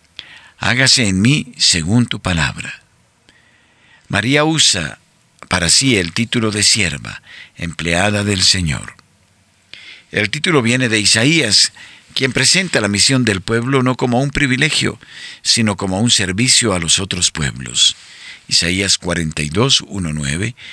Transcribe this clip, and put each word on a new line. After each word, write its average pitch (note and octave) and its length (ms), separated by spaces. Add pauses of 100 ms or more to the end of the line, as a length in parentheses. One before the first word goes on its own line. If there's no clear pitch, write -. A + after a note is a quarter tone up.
(600)
Hágase A#2+ 480
en F#2+ 140
mí C3+ 360
según F#2+ 480
tu G#2+ 140
palabra". - 640 (1300)
María C3 360
usa C#3+ 560 (500)
para E2+ 200
sí B2+ 280
el E2+ 160
título A2+ 380
de G#2 120
sierva, C#2+ 580 (360)
empleada E2+ 680
del G2+ 200
Señor. D2+ 520 (1160)
El G#2 180
título D3+ 320
viene A#2+ 280
de A2 100
Isaías, A2+ 760 (400)
quien C3 180
presenta C#3+ 480
la G#2+ 80
misión A2 380
del G2 160
pueblo A#2+ 420
no B2+ 120
como B2 260
un C#3+ 80
privilegio, C#3 680 (420)
sino A2 340
como F#2+ 240
un A#2 120
servicio G#2+ 640
a F2+ 60
los E2 200
otros F#2 320
pueblos. B1 640 (520)
Isaías F#2+ 500
cuarenta E2+ 440
y D2+ 80
dos, A#2+ 320
uno E2 320
nueve D#2 420 (180)